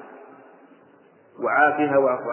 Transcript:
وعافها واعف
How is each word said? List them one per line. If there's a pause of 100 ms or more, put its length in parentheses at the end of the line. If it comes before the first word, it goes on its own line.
(1400)
وعافها
واعف (140)